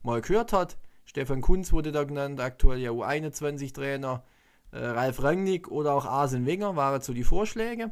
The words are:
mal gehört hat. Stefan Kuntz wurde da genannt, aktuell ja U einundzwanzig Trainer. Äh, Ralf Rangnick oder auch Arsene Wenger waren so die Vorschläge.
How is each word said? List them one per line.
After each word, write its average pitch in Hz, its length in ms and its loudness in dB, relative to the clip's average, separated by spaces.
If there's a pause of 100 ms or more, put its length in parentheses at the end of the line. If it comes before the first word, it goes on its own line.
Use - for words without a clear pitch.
mal 117 180 -2
gehört 220 320 2
hat. 180 240 0 (280)
Stefan 135 360 -4
Kuntz 185 300 6
wurde 151 200 2
da 147 120 0
genannt, 143 360 -6
aktuell 127 400 4
ja 123 120 -4
U 117 100 -4
einundzwanzig 143 720 -6
Trainer. 135 500 -6 (480)
Äh, 123 140 -8
Ralf 123 380 -2
Rangnick 180 460 0
oder 147 260 0
auch 131 100 -2
Arsene 127 400 0
Wenger 190 300 -4
waren 139 260 0
so 127 120 -8
die 120 100 -4
Vorschläge. 226 680 2